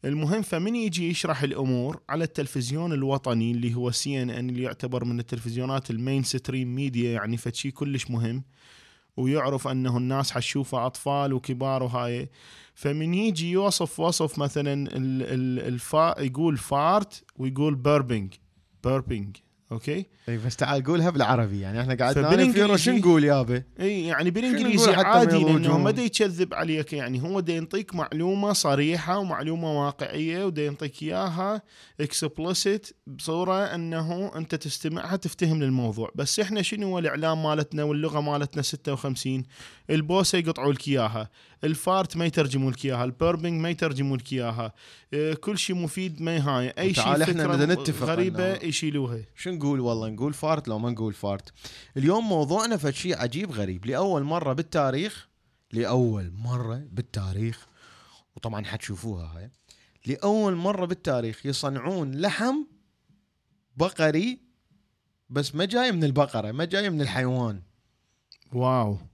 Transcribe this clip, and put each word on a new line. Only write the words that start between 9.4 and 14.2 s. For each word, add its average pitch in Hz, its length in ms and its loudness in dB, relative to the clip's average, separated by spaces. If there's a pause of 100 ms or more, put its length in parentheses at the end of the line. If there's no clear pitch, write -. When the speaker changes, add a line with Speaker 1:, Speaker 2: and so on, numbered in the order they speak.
Speaker 1:
أنه 127 280 0
الناس 131 340 0
حتشوفه 127 560 -2
أطفال 139 460 -2
وكبار 131 500 -2
وهاي، 123 480 -4 (440)
فمن 156 400 -2
يجي 180 360 0
يوصف 185 500 0
وصف 165 380 0